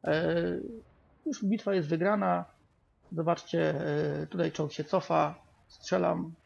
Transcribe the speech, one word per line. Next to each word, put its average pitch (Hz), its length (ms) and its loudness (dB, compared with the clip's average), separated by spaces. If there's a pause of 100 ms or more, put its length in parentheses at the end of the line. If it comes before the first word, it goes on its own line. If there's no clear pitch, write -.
E, 160 300 2 (920)
już 269 180 -4
bitwa 202 300 0
jest 160 140 0
wygrana. 180 560 2 (680)
Zobaczcie, 165 640 0 (480)
e, 156 40 -6
tutaj 165 260 -2
czołg 151 200 -2
się 151 120 -6
cofa, 160 500 2 (340)
strzelam. 175 640 0 (140)